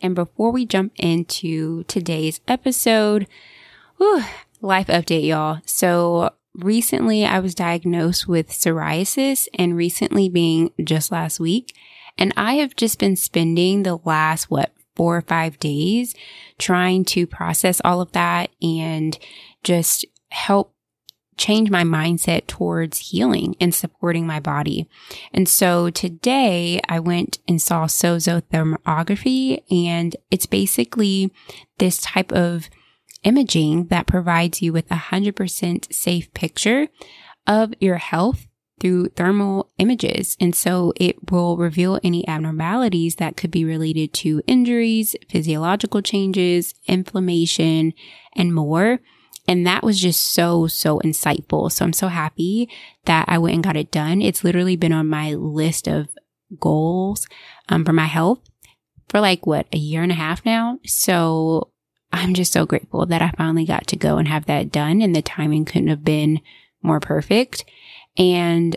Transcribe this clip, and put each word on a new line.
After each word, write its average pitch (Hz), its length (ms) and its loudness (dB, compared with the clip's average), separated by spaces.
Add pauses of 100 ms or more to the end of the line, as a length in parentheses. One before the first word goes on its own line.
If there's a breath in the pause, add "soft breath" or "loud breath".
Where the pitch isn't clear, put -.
And 185 140 -2
before 180 360 -2
we 247 140 -2
jump 196 320 -2
into 165 880 -2
today's 160 640 -4
episode, 220 800 2 (680 loud breath)
whew, 370 260 4 (380 loud breath)
life 196 240 0
update, 165 400 0
y'all. 156 400 -2
So 175 640 2 (240)
recently 214 720 0
I 190 120 0
was 185 160 -4
diagnosed 170 720 -2
with 165 220 0
psoriasis, 175 1040 -2
and 175 220 0
recently 180 540 0
being 170 420 2 (100)
just 156 300 -2
last 165 260 -4
week. 185 380 -2 (400 loud breath)
And 190 180 0
I 220 200 0
have 285 200 0
just - 240 0
been 196 180 2
spending 175 680 2
the 180 220 -2
last, 156 460 0
what, 139 220 -2 (240)
four 170 220 2
or 170 40 -2
five 165 380 -2
days 180 540 -2 (440 loud breath)
trying 185 460 2
to 175 220 0
process 170 580 -2
all 180 160 2
of 175 120 -6
that 175 380 -2 (120)
and 160 560 -2 (440 loud breath)
just - 440 0 (240)
help - 440 0 (640)
change 220 340 2
my 180 120 2
mindset 165 640 0
towards 170 640 -4
healing 196 500 0
and 175 140 2
supporting 170 520 -4
my 156 140 -4
body. 147 480 -4 (440 loud breath)
And 190 140 2
so 175 440 2
today 180 1000 0
I 165 120 -2
went 175 460 -2
and 170 140 2
saw 165 240 0
Sozo 170 580 0
thermography, 170 1300 -2
and 170 440 0 (160)
it's - 160 -2
basically 196 840 0 (480 loud breath)
this 180 220 0
type - 320 -4
of 175 360 -2 (560 soft breath)
imaging 170 640 2
that 175 180 -2
provides 170 560 0
you 165 100 0
with 165 180 -2
a 175 60 0
hundred 196 400 -2
percent 175 540 -4
safe - 420 -2
picture 254 560 0 (580 loud breath)
of 220 320 2
your 185 180 2
health 175 500 -2 (340)
through 180 300 2
thermal 196 680 0
images. 214 600 0
And 175 140 4
so 180 420 2
it - 340 0
will 175 260 2
reveal 175 460 0
any 175 240 0
abnormalities 165 880 -2
that - 200 -4
could 170 140 -6
be 165 140 0
related 160 500 -2
to 156 320 -2
injuries, 233 680 2 (140)
physiological 165 720 0
changes, 185 760 0 (120)
inflammation, 170 1080 0 (420 loud breath)
and 175 200 2
more. 165 460 2 (480 loud breath)
And 180 180 2
that 185 160 2
was 208 180 2
just 180 320 0
so, 170 360 2
so - 320 0
insightful. 156 680 -2
So - 140 -2
I'm 170 80 0
so 190 140 -2
happy 175 600 -2 (380 loud breath)
that 160 220 4
I 170 100 2
went 165 180 2
and 165 80 2
got 180 120 0
it 151 140 -4
done. 165 320 0
It's 208 220 0
literally 180 320 2
been 165 160 2
on 156 160 2
my 151 260 -2
list 156 540 -2
of 151 200 -2 (520)
goals, 170 640 0 (420 loud breath)
um, 165 160 0
for 160 80 2
my 160 120 4
health 165 440 0 (600 soft breath)
for, 208 120 2
like, 185 240 2
what, 151 280 0
a 165 60 -2
year 156 260 -2
and 180 80 2
a - 20 2
half 160 320 -4
now. 226 400 0
So 160 840 0 (400)
I'm 180 220 0
just 180 180 0
so 165 120 2
grateful - 420 -2
that 170 140 0
I 165 160 2
finally 160 280 2
got 160 240 -2
to - 80 -4
go 156 200 0
and 147 120 2
have 151 180 -2
that 143 240 -2
done, 156 320 2
and 185 120 2
the 156 80 2
timing 151 420 -2
couldn't 160 240 0
have 151 160 -2
been 156 360 2 (400 soft breath)
more 156 200 0
perfect. 190 640 -2 (520 loud breath)
And 170 600 2